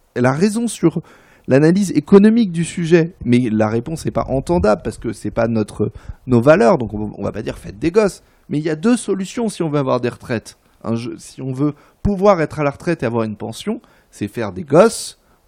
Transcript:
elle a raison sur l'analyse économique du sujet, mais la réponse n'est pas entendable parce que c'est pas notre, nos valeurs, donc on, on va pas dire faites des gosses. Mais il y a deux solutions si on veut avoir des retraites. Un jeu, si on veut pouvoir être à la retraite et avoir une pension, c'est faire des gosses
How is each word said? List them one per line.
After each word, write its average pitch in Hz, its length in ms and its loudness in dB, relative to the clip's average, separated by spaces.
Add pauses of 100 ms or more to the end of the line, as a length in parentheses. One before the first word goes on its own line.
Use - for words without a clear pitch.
(140)
elle 123 120 0
a 131 60 2
raison 214 340 -2
sur 170 340 -2 (480)
l'analyse 165 440 2
économique 196 600 6
du 165 120 -2
sujet, 165 500 2 (100)
mais 123 260 2
la 107 180 2
réponse 120 360 -4
n'est 147 60 -2
pas - 180 -4
entendable 175 560 0
parce 113 140 -8
que 113 140 -6
c'est 107 180 -8
pas 113 180 0
notre, 110 440 -2 (340)
nos 120 160 4
valeurs, 180 340 6
donc 110 160 -4
on, 104 240 -8
on 101 60 -10
va 98 100 -4
pas 101 100 -10
dire - 140 -8
faites - 220 -18
des 156 140 -2
gosses. 208 300 0 (280)
Mais 143 80 -2
il 156 60 -6
y 165 60 -4
a 151 60 -4
deux 226 220 0
solutions 196 500 -6
si - 140 -6
on 160 80 -2
veut 147 80 -2
avoir 131 220 0
des 120 100 -4
retraites. - 480 -8 (260)
Un 110 100 -4
jeu, 117 220 -8
si - 260 -18
on 131 100 -6
veut 143 200 -2 (300)
pouvoir 196 380 2
être 151 200 -4
à - 20 0
la 143 80 2
retraite 165 320 -6
et 131 40 -4
avoir 113 180 -2
une 107 120 -8
pension, 202 440 -8 (300)
c'est - 180 -8
faire 107 240 -6
des 92 100 -10
gosses 175 560 2 (300)